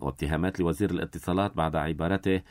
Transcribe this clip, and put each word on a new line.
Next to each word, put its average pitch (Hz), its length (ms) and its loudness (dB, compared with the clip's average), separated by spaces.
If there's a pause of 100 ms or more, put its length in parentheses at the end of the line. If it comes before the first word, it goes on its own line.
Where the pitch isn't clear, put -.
واتهامات 78 600 0
لوزير 85 300 2
الاتصالات 92 680 -2
بعد 80 200 0
عبارته 85 760 0